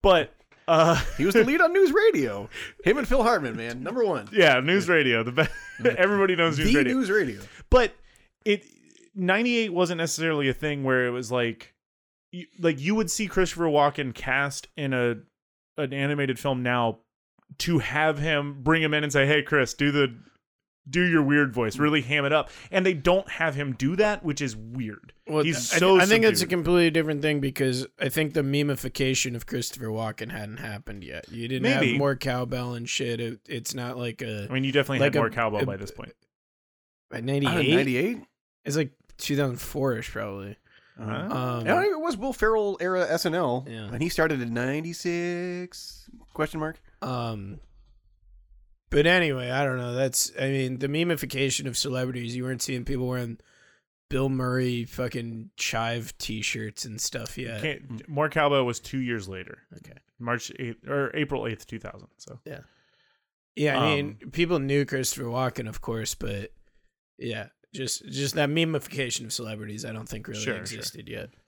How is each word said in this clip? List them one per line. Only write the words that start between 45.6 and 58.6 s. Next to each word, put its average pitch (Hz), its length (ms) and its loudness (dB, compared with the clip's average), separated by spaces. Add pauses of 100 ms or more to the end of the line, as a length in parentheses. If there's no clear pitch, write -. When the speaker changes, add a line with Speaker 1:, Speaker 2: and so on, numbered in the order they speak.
Speaker 2:
Question 156 260 -4
mark. 156 200 -6 (200)
Speaker 3:
Um, 113 600 -6 (1300)
but 151 160 4
anyway, 147 440 2
I 139 140 0
don't 131 120 0
know. 123 180 -6
That's, 131 460 0
I 135 80 0
mean, 131 300 -2
the 139 100 -4
memification 143 800 -2
of 120 100 -6
celebrities. 127 580 -4
You 127 100 -6
weren't 127 180 -6
seeing 123 220 -6
people 127 220 -2
wearing 123 320 -6 (720)
Bill 135 200 0
Murray 127 560 -2
fucking 117 720 -8
chive 117 600 -4
T-shirts 110 680 -6
and 110 160 -10
stuff - 360 -6
yet. 117 260 -8
Speaker 1:
Can't, 123 460 -8
more 151 200 0
cowbell 143 360 4